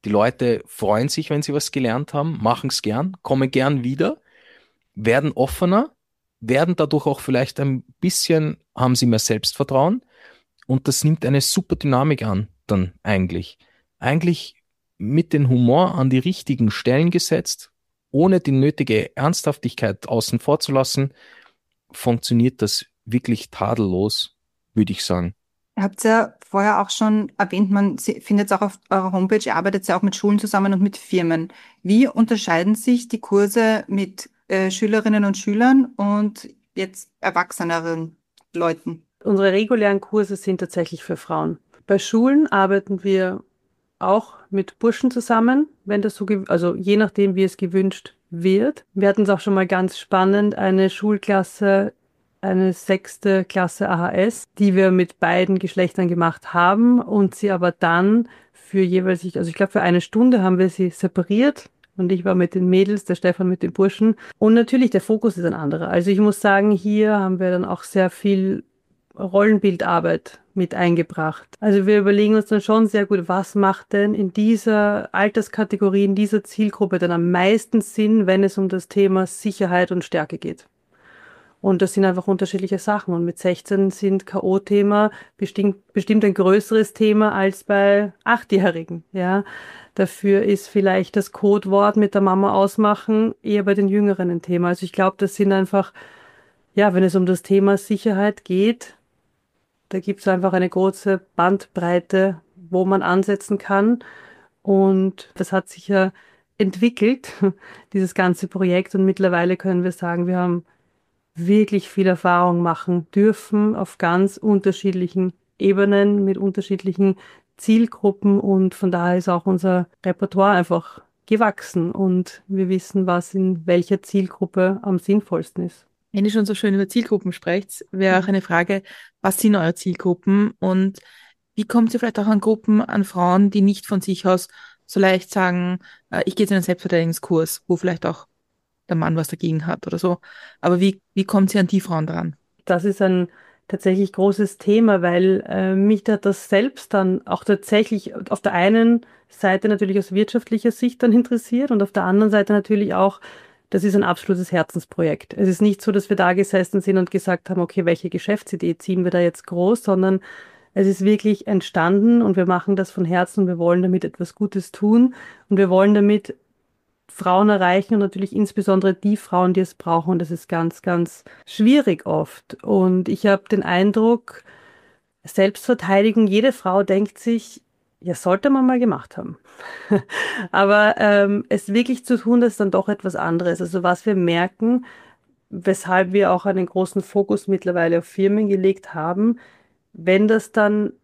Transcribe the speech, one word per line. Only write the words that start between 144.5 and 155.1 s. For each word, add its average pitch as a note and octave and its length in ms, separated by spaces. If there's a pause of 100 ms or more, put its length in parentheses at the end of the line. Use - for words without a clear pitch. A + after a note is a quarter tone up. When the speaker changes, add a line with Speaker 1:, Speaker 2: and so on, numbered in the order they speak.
Speaker 3:
Thema, G#3 440
weil, F3+ 460
äh, F#3+ 280
mich G3+ 340
hat G#3 160
das G3 240
selbst A3 440
dann F#3 320
auch F3+ 200
tatsächlich G#3 680 (160)
auf F3+ 120
der - 100
einen A3+ 540 (240)
Seite G3 400
natürlich G3+ 280
aus F#3+ 140
wirtschaftlicher G#3+ 600
Sicht B3 300
dann A#3+ 120
interessiert A#3+ 580
und G#3 100
auf G3 120
der F#3+ 100
anderen G3 280
Seite G#3 200
natürlich G#3 420
auch, F#3+ 280 (480)
das F#3+ 160
ist G3+ 100
ein G3+ 80
absolutes F3+ 480
Herzensprojekt. E3 800